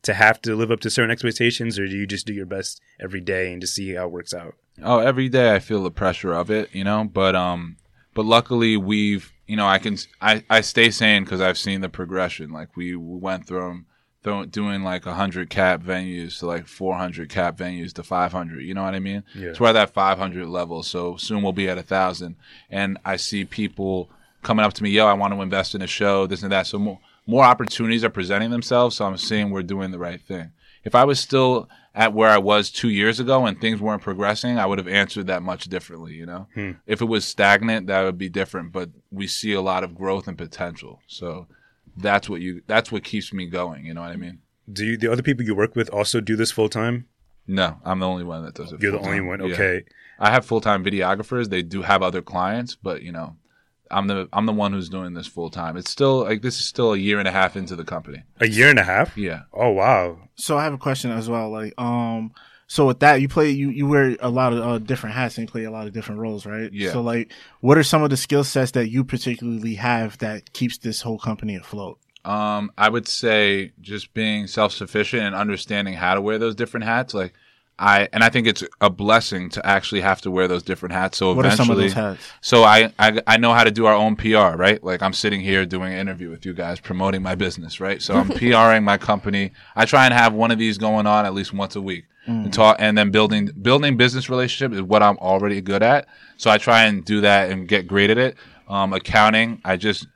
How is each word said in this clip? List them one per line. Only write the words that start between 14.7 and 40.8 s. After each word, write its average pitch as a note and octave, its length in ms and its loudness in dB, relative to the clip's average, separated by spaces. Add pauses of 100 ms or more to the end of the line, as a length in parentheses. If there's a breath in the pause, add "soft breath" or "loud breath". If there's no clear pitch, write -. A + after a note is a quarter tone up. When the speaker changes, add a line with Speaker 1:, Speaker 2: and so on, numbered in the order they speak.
Speaker 2:
like, F2+ 200 -6
a F2+ 100 -8
hundred F#2 360 -4
cap F#2 320 2
venues F2+ 560 -8
to, F2 80 -10
like, E2+ 220 -8
four F#2 280 -6
hundred E2+ 320 -10
cap F2 280 -4
venues F2+ 380 -10
to E2+ 100 -14
five F2 260 -2
hundred, E2+ 320 -10
you F2+ 120 -12
know G2 100 -6
what F#2+ 100 -6
I F#2+ 60 -8
mean? G2 240 -8 (100)
Speaker 1:
Yeah. F2+ 180 -12
Speaker 2:
So A#2 120 0
we're A2+ 60 8
at - 20 4
that G#2+ 220 4
five F#2+ 220 2
hundred F2+ 300 -8
level. E2+ 380 -8
So F2 320 -8
soon G#2 260 -6
we'll F#2+ 100 -2
be F#2+ 160 -4
at F2+ 100 -4
a F2 40 -10
thousand. F2+ 540 -4 (340 soft breath)
And G2 340 -4
I F#2+ 120 -4
see G2+ 280 -6
people F#2+ 680 -6 (340 soft breath)
coming A2 200 2
up G2 100 2
to - 100 -8
me, G2+ 60 0
"Yo, G#2+ 160 6
I G2+ 80 6
want G2+ 200 0
to G2 80 -6
invest F#2+ 320 -2
in G2 80 -6
a F#2 60 -8
show," G2 400 2
this F2+ 160 -6
and G2 80 -4
that. F#2+ 160 0
So G#2 100 -6
mo-, G2+ 220 -4 (260 soft breath)
more B2+ 180 6
opportunities A#2 600 2
are A2 60 2
presenting G2+ 400 -2
themselves. A#2+ 460 0
So G#2 100 -2
I'm F#2+ 100 -4
seeing G#2 340 -2
we're G2 140 -6
doing F#2+ 260 -6
the F2+ 80 -12
right F2 220 -10
thing. E2+ 320 -12 (320 soft breath)
If G#2+ 100 -4
I B2 100 8
was C#3 160 2
still B2+ 480 2 (260 soft breath)
at G#2+ 180 4
where A2 180 6
I G#2 80 8
was G2+ 320 2
two - 200 -4
years G#2+ 300 0
ago C3 240 2
and G2+ 160 -4
things A2 200 -2
weren't G#2 220 -4
progressing, G#2 560 -2
I G2 80 0
would G2 120 -2
have F2+ 100 -8
answered G2 380 -2
that F2+ 160 -4
much F2+ 220 -8
differently, E2+ 500 -12
you E2 120 -18
know? F2+ 280 -14
Speaker 1:
Hmm. G2+ 180 -10 (140)
Speaker 2:
If G#2+ 160 -4
it A#2 40 -2
was A2 180 -2
stagnant, G2+ 640 2
that F#2+ 160 0
would F#2 120 -4
be F#2+ 120 -8
different. F2+ 440 -8
But E2+ 180 -10 (200)
we F#2+ 160 -10
see G#2+ 260 -6
a F#2+ 80 0
lot F#2 220 -2
of E2+ 140 -12
growth F#2+ 320 -4
and E2 100 -14
potential. E2 720 -14